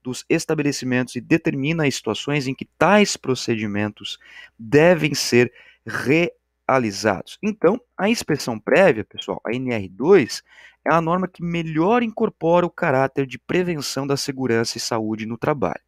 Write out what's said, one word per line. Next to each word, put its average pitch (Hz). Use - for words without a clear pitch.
dos 127
estabelecimentos 135
e 120
determina 156
as 135
situações 131
em 135
que -
tais 196
procedimentos 107
devem 151
ser 120
realizados. 113
Então, 202
a 190
inspeção 143
prévia, 127
pessoal, -
a 110
N 127
R 98
dois, 127
é 151
a 165
norma 180
que -
melhor 170
incorpora 175
o 170
caráter 135
de 123
prevenção 165
da 139
segurança 123
e -
saúde 110
no 113
trabalho. 131